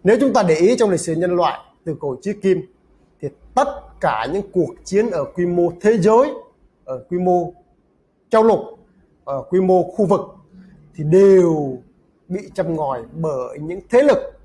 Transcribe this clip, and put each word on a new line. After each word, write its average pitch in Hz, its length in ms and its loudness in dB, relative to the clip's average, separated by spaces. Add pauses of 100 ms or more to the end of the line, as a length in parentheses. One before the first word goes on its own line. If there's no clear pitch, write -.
Nếu 214 160 4
chúng 254 140 2
ta 226 100 2
để 165 120 4
ý 190 220 4
trong 220 120 2
lịch 175 100 0
sử 165 160 -4
nhân 180 200 0
loại 165 240 0 (240)
từ 156 160 -8
cổ 139 220 -6
chí 202 120 -6
kim 190 280 0 (600)
thì 143 80 -10 (260)
tất 277 100 2 (360)
cả 120 320 -2
những 202 200 -8
cuộc 175 200 -2 (100)
chiến 214 260 -2
ở 160 160 -4
quy 175 200 -4
mô 175 260 0 (100)
thế 220 160 2
giới, 226 360 2 (520)
ở 127 240 -12
quy 175 80 -4
mô 180 360 0 (760)
châu 220 140 2
lục, 214 160 2 (680)
ở 135 240 -8
quy 185 120 0
mô 185 220 2
khu 202 220 -2
vực 180 160 0 (760)
thì 156 80 -10
đều 165 720 4 (500)
bị 185 260 -10
châm 165 220 -4
ngòi 135 280 -6 (100)
bởi 147 460 -8
những 165 200 -12 (100)
thế 247 120 4
lực 277 180 4 (260)